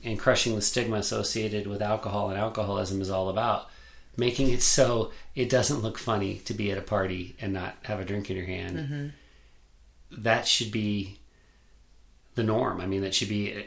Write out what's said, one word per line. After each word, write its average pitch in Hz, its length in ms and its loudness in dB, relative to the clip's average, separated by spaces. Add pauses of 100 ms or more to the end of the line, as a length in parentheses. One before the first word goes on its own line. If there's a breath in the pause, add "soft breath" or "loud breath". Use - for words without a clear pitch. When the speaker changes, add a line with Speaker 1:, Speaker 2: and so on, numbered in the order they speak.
Speaker 1:
and 110 160 -2
crushing 123 360 4
the 101 60 0
stigma 110 360 2
associated 104 680 -2
with 101 140 -4
alcohol 104 480 0
and 95 100 -2
alcoholism 98 640 0
is 95 80 -2
all 95 200 0
about. 110 400 0 (480 loud breath)
Making 123 320 2
it 117 120 6
so 117 500 6 (240 loud breath)
it 127 140 0
doesn't 123 320 2
look 110 160 -4
funny 101 380 0 (100)
to - 80 -4
be 101 180 -2
at 95 60 -2
a 98 40 -6
party 92 600 -2
and 98 120 -2
not 92 300 -6
have 104 160 -4
a 95 60 -4
drink 101 240 -4
in 95 80 -2
your 87 80 -4
hand. 92 320 -6
Speaker 2:
Mm-hmm. 143 300 -4 (1160 soft breath)
Speaker 1:
That 117 220 4
should 110 260 2
be 104 480 -2 (1160 soft breath)
the 120 80 0
norm. 107 380 2
I 90 40 -4
mean, 95 160 0
that 95 140 -2
should 101 140 0
be 104 220 0 (160)